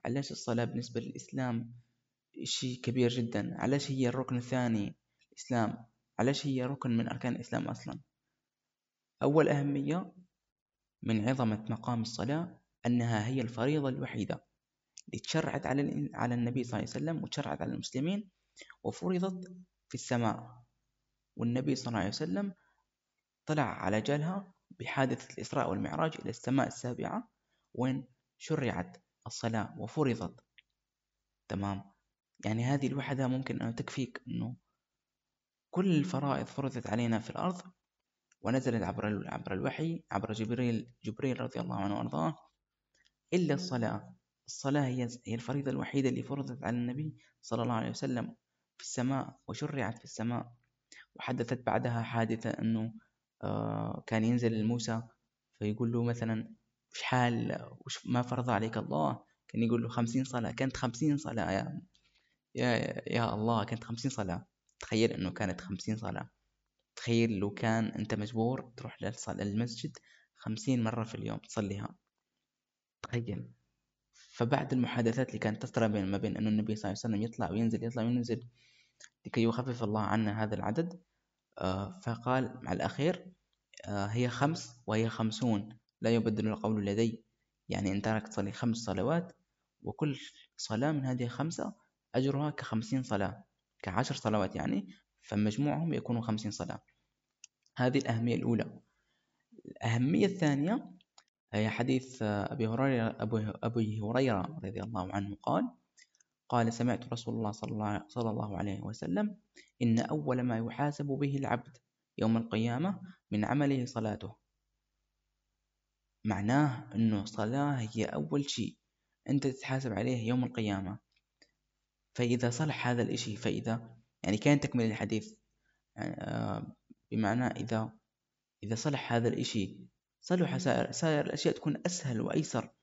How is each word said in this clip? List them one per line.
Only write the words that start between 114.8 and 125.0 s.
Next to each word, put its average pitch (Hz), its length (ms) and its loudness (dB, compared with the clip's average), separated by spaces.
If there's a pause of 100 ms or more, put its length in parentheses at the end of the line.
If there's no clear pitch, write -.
معناه 117 720 2
إنه 107 280 4
الصلاة 123 720 0
هي 107 100 2
أول 143 460 -2
شيء - 260 -4 (520)
أنت 139 180 2
تتحاسب 135 460 -2
عليه 113 360 0
يوم 127 160 2
القيامة. 101 540 -2 (1160)
فإذا 120 360 4
صلح 147 380 0
هذا 120 140 4
الإشي، - 340 -2
فإذا، 113 600 -2 (260)
يعني، 107 140 2
كان 143 240 6
تكمل 123 240 2
الحديث، 107 500 -2 (600)